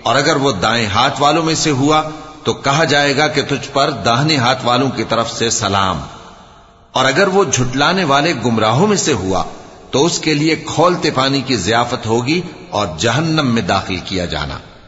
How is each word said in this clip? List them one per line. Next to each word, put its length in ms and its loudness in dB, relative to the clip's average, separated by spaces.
اور 120 2
اگر 200 2
وہ 160 2
دائیں 340 0
ہاتھ 360 0
والوں 220 2
میں 120 0
سے 160 0
ہوا 380 2
تو 100 0
کہا 300 0
جائے 340 2
گا 100 2
کہ 140 -2
تجھ 320 -4
پر 160 2
داہنے 480 0
ہاتھ 280 0
والوں 240 2
کی 140 -4
طرف 280 -2
سے 180 -2
سلام، 500 0
اور 140 2
اگر 220 2
وہ 160 2
جھٹلانے 600 0
والے 300 2
گمراہوں 420 2
میں 100 2
سے 160 0
ہوا 300 -2
تو 140 4
اس 140 0
کے 140 0
لیے 220 2
کھولتے 560 0
پانی 300 0
کی 140 -2
ضیافت 500 0
ہوگی 360 0
اور 180 -2
جہنم 500 0
میں 140 0
داخل 440 -2
کیا 200 -4
جانا۔ 320 -6